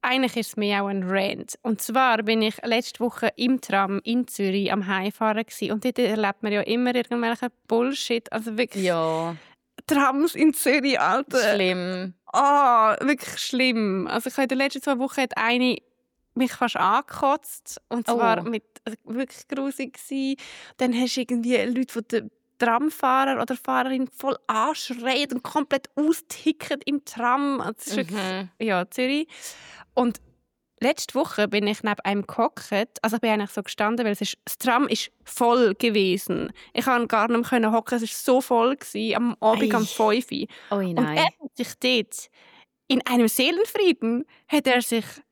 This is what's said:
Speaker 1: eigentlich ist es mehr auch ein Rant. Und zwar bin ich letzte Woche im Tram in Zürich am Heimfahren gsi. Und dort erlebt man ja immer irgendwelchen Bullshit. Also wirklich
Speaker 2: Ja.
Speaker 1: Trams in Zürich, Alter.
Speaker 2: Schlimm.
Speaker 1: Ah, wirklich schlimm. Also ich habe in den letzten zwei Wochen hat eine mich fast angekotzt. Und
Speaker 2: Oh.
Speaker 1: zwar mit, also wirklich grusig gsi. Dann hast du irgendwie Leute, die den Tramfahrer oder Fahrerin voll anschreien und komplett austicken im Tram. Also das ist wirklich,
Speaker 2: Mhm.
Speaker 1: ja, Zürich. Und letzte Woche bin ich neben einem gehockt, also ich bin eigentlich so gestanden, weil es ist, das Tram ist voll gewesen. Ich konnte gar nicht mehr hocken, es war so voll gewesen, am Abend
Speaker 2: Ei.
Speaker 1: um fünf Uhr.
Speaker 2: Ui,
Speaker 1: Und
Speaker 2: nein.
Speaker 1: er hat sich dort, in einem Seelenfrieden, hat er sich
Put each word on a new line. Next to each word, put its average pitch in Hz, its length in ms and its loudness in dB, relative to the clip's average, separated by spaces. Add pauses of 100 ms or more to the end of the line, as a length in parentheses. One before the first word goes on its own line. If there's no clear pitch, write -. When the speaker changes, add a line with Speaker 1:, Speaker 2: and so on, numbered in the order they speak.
Speaker 1:
eigentlich 254 360 0
ist 220 120 -4
es - 80 -12
mehr 202 260 0
auch 196 60 -2
ein 196 200 -2
Rant. - 540 -2
Und 226 200 -2
zwar 240 400 2
bin 226 200 2
ich 214 220 0
letzte 233 360 -2
Woche 233 360 0
im 247 240 0
Tram 196 440 0
in 240 220 -2
Zürich 196 460 -2
am 190 140 -2
Heimfahren 208 580 -2
gsi. - 260 -8
Und 214 140 -4
dort 247 140 -2
erlebt 214 440 0
man 214 100 -2
ja 208 100 0
immer 247 320 -2
irgendwelchen 240 540 -2 (200)
Bullshit. 240 640 -2
Also 220 240 -6
wirklich 220 280 -2
Speaker 2:
Ja. 165 520 0 (500)
Speaker 1:
Trams 285 480 2
in 302 200 4
Zürich, 269 460 2
Alter. 214 540 2
Speaker 2:
Schlimm. 185 600 -2 (180)
Speaker 1:
Ah, 247 680 6
wirklich - 380 -2
schlimm. 220 720 0
Also 233 180 -4
ich - 60 -8
habe 277 100 2
in 247 40 -2
den 262 100 0
letzten 269 240 -2
zwei 269 160 0
Wochen 269 220 -2
hat 254 160 -2
eine 247 400 2 (580)
mich 240 180 0
fast 240 240 -2
angekotzt. - 1120 -2
Und 240 200 -4
Speaker 2:
Oh. 233 80 2
Speaker 1:
zwar 226 260 2
mit, 226 220 -6 (200)
also 226 200 -10
wirklich - 440 -8
grusig 269 460 -6
gsi. 269 420 -4 (420)
Dann 254 200 2
hast 247 180 0
du 262 60 -2
irgendwie 240 340 0
Leute, 233 460 -2
die - 60 -16
den 220 220 -4 (280)
Tramfahrer 262 840 2
oder 254 160 -2
Fahrerin 262 520 -2
voll - 280 -6 (100)
anschreien 262 880 -2
und 247 100 -4
komplett 285 540 -2
austicken 302 880 -2
im 285 220 -4
Tram. 262 540 0
Also - 140 -4
das - 120 -14
ist 202 100 -4
wirklich, 208 240 -4
Speaker 2:
Mhm. 190 280 -4 (120)
Speaker 1:
ja, 190 300 0
Zürich. 277 380 -2 (680)
Und 240 260 2 (580)
letzte - 360 -2
Woche 214 340 0
bin 208 180 0
ich 208 160 -2
neben 208 180 -2
einem 202 260 -2
gehockt, - 440 -2 (300)
also 220 160 -2
ich 220 60 -2
bin 226 80 2
eigentlich 208 200 0
so 208 120 -8
gestanden, 226 420 -2
weil 208 80 2
es 202 80 -4
ist, - 240 -4
das - 140 -10
Tram 247 300 2
ist - 220 -2 (140)
voll 233 500 4
gewesen. 196 800 0 (220)
Ich - 100 -2
konnte 240 240 2
gar 220 200 2
nicht 233 220 0
mehr 226 220 2
hocken, 226 240 0
es 226 60 -2
war 226 60 -6
so 262 340 2
voll 247 340 2
gewesen, 214 400 -4
am 240 240 0
Abend 220 320 4
Speaker 2:
Ei. 240 60 2
Speaker 1:
um 170 80 2
fünf 220 440 0
Uhr. - 160 -6 (320)
Speaker 2:
Ui, 185 100 -2
Speaker 1:
Und 175 80 -4
Speaker 2:
nein. 156 200 0
Speaker 1:
er 320 80 4
hat - 320 -4
sich - 240 -8
dort, 254 480 0 (600)
in 254 180 2
einem 247 220 4
Seelenfrieden, 311 1000 2 (220)
hat 294 180 2
er 247 160 4
sich 226 220 -2 (280)